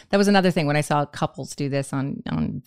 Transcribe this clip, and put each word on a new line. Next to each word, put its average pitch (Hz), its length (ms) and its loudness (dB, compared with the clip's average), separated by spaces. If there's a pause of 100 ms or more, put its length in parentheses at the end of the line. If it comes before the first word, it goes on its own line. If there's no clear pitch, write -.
that 202 80 2
was 202 100 4
another 196 220 6
thing 165 160 2
when 143 100 0
I 151 60 2
saw 147 240 0
couples - 500 -8
do 143 140 -4
this 139 240 -4
on, 139 360 -6
on - 380 -4